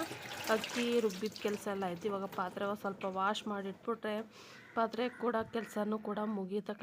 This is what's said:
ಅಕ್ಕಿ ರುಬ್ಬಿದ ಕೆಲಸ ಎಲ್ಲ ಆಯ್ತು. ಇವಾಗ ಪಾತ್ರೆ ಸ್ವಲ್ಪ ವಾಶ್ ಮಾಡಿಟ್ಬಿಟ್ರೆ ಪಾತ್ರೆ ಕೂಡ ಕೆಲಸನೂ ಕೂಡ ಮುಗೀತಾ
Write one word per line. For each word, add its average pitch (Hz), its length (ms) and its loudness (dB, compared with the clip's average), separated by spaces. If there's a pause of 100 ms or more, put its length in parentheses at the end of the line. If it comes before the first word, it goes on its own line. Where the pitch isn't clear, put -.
(560)
ಅಕ್ಕಿ 240 300 2 (200)
ರುಬ್ಬಿದ 208 300 0 (100)
ಕೆಲಸ 208 280 0
ಎಲ್ಲ 196 160 0
ಆಯ್ತು. 175 220 -2
ಇವಾಗ 196 180 0 (100)
ಪಾತ್ರೆ 185 280 0 (160)
ಸ್ವಲ್ಪ 196 200 -2 (160)
ವಾಶ್ 202 320 2
ಮಾಡಿಟ್ಬಿಟ್ರೆ 208 640 -2 (640)
ಪಾತ್ರೆ 226 260 2 (200)
ಕೂಡ 226 120 4 (180)
ಕೆಲಸನೂ 214 540 0
ಕೂಡ 208 120 0 (180)
ಮುಗೀತಾ 196 460 -2